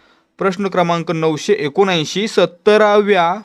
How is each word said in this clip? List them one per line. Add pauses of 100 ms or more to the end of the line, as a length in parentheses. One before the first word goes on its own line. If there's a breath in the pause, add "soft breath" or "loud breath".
(380 soft breath)
प्रश्न
क्रमांक
नऊशे
एकोणऐंशी,
सत्तराव्या (100)